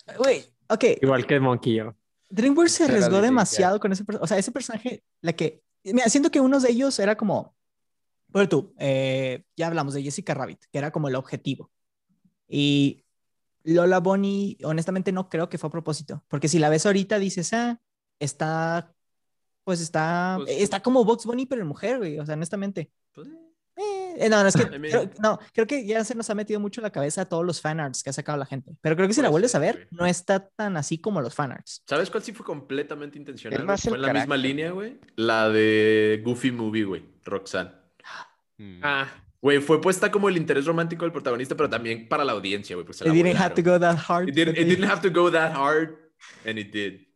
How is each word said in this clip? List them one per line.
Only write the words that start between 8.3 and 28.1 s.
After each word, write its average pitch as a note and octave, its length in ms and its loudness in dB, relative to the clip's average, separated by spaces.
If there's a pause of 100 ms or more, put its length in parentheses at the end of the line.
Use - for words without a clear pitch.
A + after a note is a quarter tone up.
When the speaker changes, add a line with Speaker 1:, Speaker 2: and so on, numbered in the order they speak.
Speaker 1:
tú, C#3 300 0
eh, C3+ 680 -2 (120)
ya E3 120 -2
hablamos D3 260 -2
de C#3+ 80 -4
Jessica D3 320 -6
Rabbit, C3 360 -8
que D3 80 -6
era C#3+ 140 -4
como D3+ 160 -4
el C3 80 -2
objetivo. - 540 -8 (800)
Y C#3+ 560 0 (600)
Lola F3 360 4
Bunny, G3 640 0
honestamente, E3 480 -4
no F#3 180 -4
creo E3+ 200 -4
que F3 100 -10
fue D#3 100 -8
a D3 40 -12
propósito, D#3 560 -8
porque C#3+ 200 -2
si D#3+ 120 2
la D3+ 80 6
ves D#3 180 4
ahorita, G3 320 2
dices, F#3+ 340 -4
"Ah, A#3 280 -2 (400)
está... E3 760 -4 (680)
Pues F3+ 160 -2
está, E3+ 580 0
Speaker 4:
Pues C#3 120 -6 (100)
Speaker 1:
está G3 200 0
como B3 240 4
Bugs A3+ 220 2
Bunny, A#3+ 200 -4
pero B3 160 -4
en F3 60 -4
mujer, G#3 300 -4
güey", D#3+ 220 -6
o D3 60 -10
sea, D3+ 100 -4
honestamente. F#3+ 540 -6 (220)
Speaker 4:
Pues, D3+ 140 -20 (520)
Speaker 1:
Eh, F#4+ 420 -6
eh, A3 100 2
no, G#3+ 100 6
no, G3 80 6
es - 80 4
que - 60 6
Speaker 4:
<laughs> - 120 -4
I C#3 40 -10
mean D3+ 120 -8
Speaker 1:
creo, A3 200 0 (120)
no, G#3+ 160 2 (140)
creo A3+ 140 0
que C4+ 180 -4
ya A3 180 -2
se A3+ 120 -6
nos A3+ 160 -6
ha G#3+ 40 -4
metido G#3 260 -4
mucho G#3 200 -8
la G#3+ 100 -6
cabeza C#3+ 320 -4
a F3+ 60 -8
todos E3 160 -2
los F3 160 -4
fanarts D3+ 420 -4
que - 60 -12
ha E3 60 -6